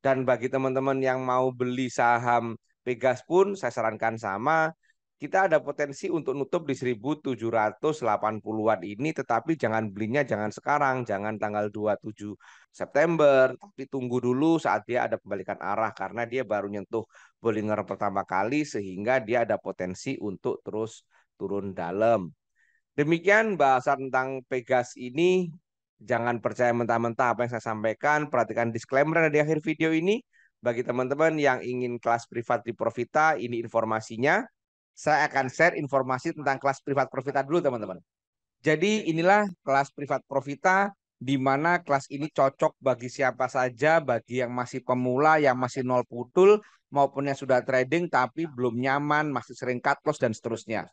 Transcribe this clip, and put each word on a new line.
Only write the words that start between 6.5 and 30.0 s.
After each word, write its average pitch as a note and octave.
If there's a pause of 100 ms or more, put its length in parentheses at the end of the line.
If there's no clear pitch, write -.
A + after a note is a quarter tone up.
di C3+
seribu B2
tujuh A#2+
ratus A2+
delapan G#2+
puluhan G#2+
ini, G#2+
tetapi C3
jangan A2
belinya G#2+
jangan G#2+
sekarang, C3
jangan G#2
tanggal G#2
dua G#2
puluh A2
tujuh G#2 (420)
September, C#3+
tapi -
tunggu B2
dulu C3+
saat G#2+
dia A#2+
ada A2
pembalikan G2
arah G#2
karena G#2+
dia B2+
baru G2+
nyentuh G#2 (320)
Bollinger G#2+
pertama G2
kali A#2+
sehingga G#2
dia A#2
ada G#2
potensi F#2
untuk G#2
terus G#2+ (320)
turun G2
dalam. F#2 (720)
Demikian F#3
bahasan C3+
tentang C3
Pegas B2+
ini. F3 (560)
Jangan A#2
percaya A#2+
mentah-mentah A#2
apa A#2
yang A#2+
saya A2
sampaikan, A2+
perhatikan A#2
disclaimer D3
yang D#3
ada -
di D3+
akhir D#3
video D#3+
ini. F#3+ (440)